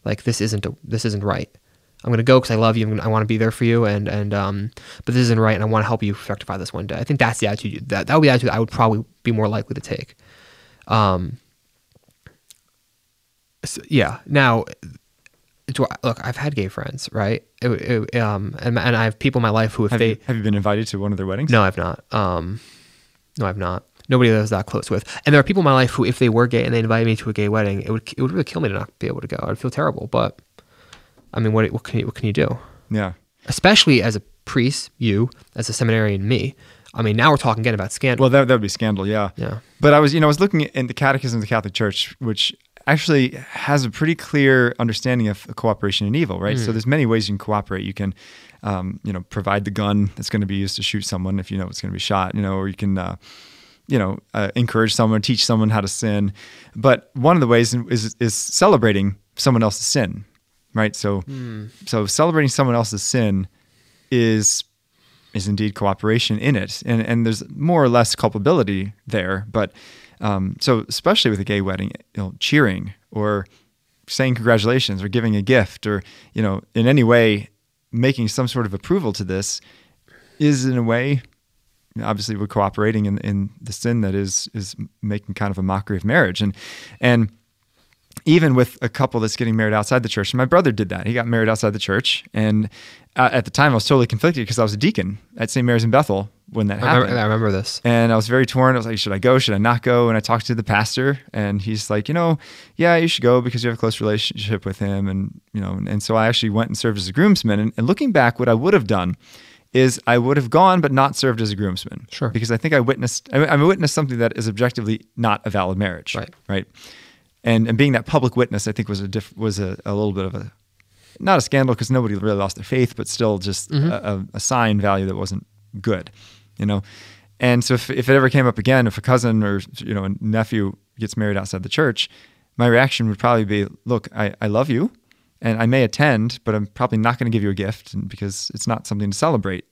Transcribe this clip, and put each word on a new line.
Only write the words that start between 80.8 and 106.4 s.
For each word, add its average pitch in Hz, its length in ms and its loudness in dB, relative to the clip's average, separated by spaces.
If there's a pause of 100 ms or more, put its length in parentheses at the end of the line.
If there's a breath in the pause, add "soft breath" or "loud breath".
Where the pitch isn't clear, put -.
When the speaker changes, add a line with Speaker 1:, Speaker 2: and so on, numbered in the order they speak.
Speaker 2:
way, 123 380 0 (840)
obviously 107 340 -4
we're 104 100 -2
cooperating 104 600 0
in, 101 120 -2
in 101 320 -4 (100)
the - 120 -12
sin 120 300 -2
that 95 120 -2
is, 98 400 -4
is 98 220 -8 (260)
making 104 320 -6
kind 101 160 -2
of 95 80 -4
a 95 40 -2
mockery 95 340 -2
of 85 80 -6
marriage. 110 360 0
And, 104 140 -2 (460 loud breath)
and 117 300 4 (920)
even 156 300 6
with 123 280 4
a 120 60 -2
couple 123 320 -2
that's 110 160 -2
getting 113 200 0
married 107 180 2
outside 117 280 2
the 113 60 -4
church, 101 240 -4
and 123 60 -2
my 127 60 2
brother 160 280 4
did 104 160 -2
that. 92 180 -6
He 113 80 -2
got 117 120 -2
married 113 220 2
outside 110 240 2
the 107 60 -6
church. - 460 -2 (100)
And, 107 340 0 (460 loud breath)
uh, 127 180 4
at 120 120 0
the - 60 -12
time 143 220 4
I 117 40 2
was 107 100 0
totally 131 200 4
conflicted 135 420 -2
'cause 117 100 -2
I 117 40 2
was 104 120 0
a - 20 -6
deacon 107 420 -2 (180)
at 113 140 -4
Saint 127 140 -2
Mary's 117 200 2
in 113 60 2
Bethel 107 380 0 (220)
when 110 160 -2
that 101 160 0
Speaker 1:
I 123 40 -2
remember, 123 200 4
Speaker 2:
happened. 120 140 -2
Speaker 1:
I - 40 0
remember 107 280 0
this. - 320 -4
Speaker 2:
And 117 280 4
I 113 40 4
was 107 120 0
very 127 160 4
torn. 127 300 2
I 123 40 2
was 110 80 -4
like, 113 120 -4
"Should 101 140 -4
I 98 60 -2
go? 123 200 4
Should 113 160 0
I 98 40 0
not 117 240 2
go?" 120 260 4
And 110 80 2
I 107 40 2
talked 117 260 -2
to 123 80 -2
the 113 80 -2
pastor, 127 560 0 (140)
and 101 300 -2
he's 107 260 -6
like, 107 200 -2
"You 151 60 -4
know, 165 240 2 (380 loud breath)
yeah, 170 200 4
you 165 120 2
should 143 140 -2
go 123 180 6
because 120 240 -4
you 120 60 0
have 113 80 -6
a - 20 -12
close 113 200 -2
relationship 107 640 -2
with 95 120 -6
him." 98 300 -2
And, 95 320 -6 (120)
you 107 80 -6
know, 95 120 -6
and, 95 160 -6
and 104 140 -4
so 113 140 -2
I 110 120 2
actually 113 220 0